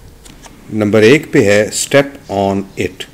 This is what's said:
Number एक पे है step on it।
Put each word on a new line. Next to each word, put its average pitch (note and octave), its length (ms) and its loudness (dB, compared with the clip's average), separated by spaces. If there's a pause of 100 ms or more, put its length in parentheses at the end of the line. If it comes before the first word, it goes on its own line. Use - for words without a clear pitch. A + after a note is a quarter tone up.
(720)
Number G#2+ 300 2
एक C#3+ 280 2
पे D3 100 2
है G2+ 300 0
step - 600 -4
on G2 300 -2 (180)
it। - 340 -10